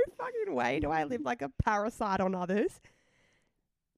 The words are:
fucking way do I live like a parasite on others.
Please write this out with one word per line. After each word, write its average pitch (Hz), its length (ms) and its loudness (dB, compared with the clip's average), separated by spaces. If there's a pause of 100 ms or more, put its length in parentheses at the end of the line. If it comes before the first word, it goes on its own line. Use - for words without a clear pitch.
(180)
fucking 466 380 -4
way 240 240 2
do 147 100 0
I 160 140 2
live 240 180 -4
like 233 200 -2
a 139 100 -4 (120)
parasite 208 580 0
on 190 140 2
others. 185 440 0 (1200)